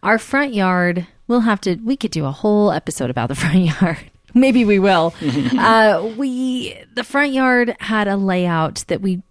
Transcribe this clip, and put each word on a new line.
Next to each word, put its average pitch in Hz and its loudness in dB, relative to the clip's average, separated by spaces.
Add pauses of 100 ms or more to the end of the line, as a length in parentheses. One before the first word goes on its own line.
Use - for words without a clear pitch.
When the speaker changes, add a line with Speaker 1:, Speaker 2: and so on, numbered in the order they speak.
Speaker 1:
Our 220 2
front 277 -4
yard, 180 0 (220)
we'll 240 2
have 220 0
to, 180 -2
we 254 -2
could - -6
do 156 -4
a 135 -4
whole 208 2
episode 135 -4
about 120 -2
the 135 -6
<laughs> - -8
front 170 2
yard. 165 0 (360)
Maybe 247 4
we 202 4
will. 175 2
Speaker 2:
<laughs> 165 -6 (340)
Speaker 1:
Uh, 220 4
we, 254 -6 (160)
the 240 -6
front 285 -2
yard 254 2
had 214 -2
a 196 0
layout 180 -2
that - -2
we 190 -2 (100)